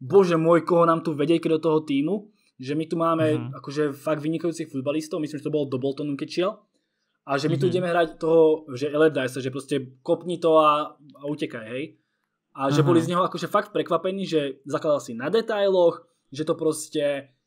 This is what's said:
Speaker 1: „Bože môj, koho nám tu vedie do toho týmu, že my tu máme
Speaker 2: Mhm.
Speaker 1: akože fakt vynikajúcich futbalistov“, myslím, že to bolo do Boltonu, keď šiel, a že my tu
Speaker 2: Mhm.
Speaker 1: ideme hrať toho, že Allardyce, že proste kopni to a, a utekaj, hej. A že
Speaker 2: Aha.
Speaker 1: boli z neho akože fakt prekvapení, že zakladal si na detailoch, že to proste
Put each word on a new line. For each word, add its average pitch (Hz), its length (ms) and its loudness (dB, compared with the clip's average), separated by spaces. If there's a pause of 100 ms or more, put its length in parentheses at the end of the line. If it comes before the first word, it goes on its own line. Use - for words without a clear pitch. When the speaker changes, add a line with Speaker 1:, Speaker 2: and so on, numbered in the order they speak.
Speaker 1:
„Bože 170 360 4
môj, 165 320 4
koho 170 180 4
nám 165 140 2
tu 165 160 -4
vedie 160 240 2
do 160 180 0
toho 156 220 2
týmu, 156 480 -2 (320)
že 131 160 -6
my 160 100 -2
tu 170 140 -4
máme 165 320 2
Speaker 2:
Mhm. 123 260 -4
Speaker 1:
akože 147 380 -4
fakt 151 260 -4
vynikajúcich 160 460 -4
futbalistov“, 151 560 -4
myslím, 139 160 -8
že - 40 -10
to 151 60 -4
bolo 151 220 0
do 131 80 -2
Boltonu, 139 400 -4
keď 147 100 -10
šiel, 180 220 -2 (760)
a 139 120 -2
že 147 100 -2
my 139 100 0
tu 185 80 2
Speaker 2:
Mhm. 175 60 2
Speaker 1:
ideme 180 160 -2
hrať 170 200 2 (120)
toho, 156 440 4 (100)
že 139 200 -4
Allardyce, 139 460 2
že 131 100 -4
proste 139 260 -6 (260)
kopni 170 360 -2
to 160 200 4
a, 151 360 2 (220)
a 143 100 -20
utekaj, 143 460 -8
hej. 139 240 -10 (580)
A 135 160 -2
že 147 120 2
Speaker 2:
Aha. 139 60 2
Speaker 1:
boli 170 140 6
z 165 60 -4
neho 180 160 0
akože 170 240 -6
fakt 208 240 -2
prekvapení, 175 540 -2
že 147 400 -2
zakladal 147 340 0
si 123 140 -12
na 123 160 -6
detailoch, 202 760 2 (280)
že 143 120 -6
to 160 100 -2
proste 151 720 -4 (180)